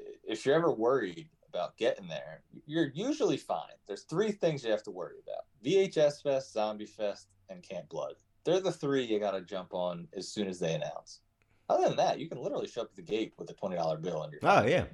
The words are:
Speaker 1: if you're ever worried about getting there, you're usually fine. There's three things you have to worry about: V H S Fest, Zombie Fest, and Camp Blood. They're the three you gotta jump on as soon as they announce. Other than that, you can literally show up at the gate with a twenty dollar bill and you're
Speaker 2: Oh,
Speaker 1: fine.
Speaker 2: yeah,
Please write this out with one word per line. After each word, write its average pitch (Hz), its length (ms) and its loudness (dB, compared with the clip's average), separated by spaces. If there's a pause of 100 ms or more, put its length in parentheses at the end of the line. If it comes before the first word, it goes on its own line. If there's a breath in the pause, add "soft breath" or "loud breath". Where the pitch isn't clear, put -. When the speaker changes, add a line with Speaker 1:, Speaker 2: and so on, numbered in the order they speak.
(240)
Speaker 1:
if 113 220 -4
you're 139 100 8
ever 165 160 6
worried 110 560 0 (200)
about 87 300 -4
getting 107 300 0
there, 78 340 -10 (240)
you're 151 280 0
usually 214 440 0
fine. 85 240 -4 (260)
There's 98 160 -8
three 202 280 0
things 156 320 0
you 113 80 0
have 104 120 2
to 104 80 -8
worry 87 320 -10
about: - 220 -10 (160)
V 156 160 2
H 190 200 4
S 147 240 4
Fest, 135 320 0
Zombie 107 340 -2
Fest, 101 400 -6 (220)
and 92 120 -14
Camp 87 280 -10
Blood. 69 260 -6 (280)
They're 175 160 4
the 185 120 0
three 139 320 0
you 110 160 2
gotta 95 220 0
jump 92 320 -8
on 87 420 -2
as 92 120 -6
soon 101 200 -2
as 90 120 -6
they 82 140 0
announce. 76 460 -6 (500)
Other 359 200 4
than 120 80 0
that, 147 220 2
you 156 100 -6
can 147 120 -8
literally 160 260 -4
show 117 140 -6
up 107 100 -6
at - 40 -20
the 95 60 -16
gate 107 360 -2
with 85 120 -12
a 85 40 -14
twenty 95 220 -4
dollar 82 220 0
bill 80 260 -4
and 76 80 -10
you're 73 120 -14
Speaker 2:
Oh, 165 180 8
Speaker 1:
fine. 110 80 4
Speaker 2:
yeah, 165 240 2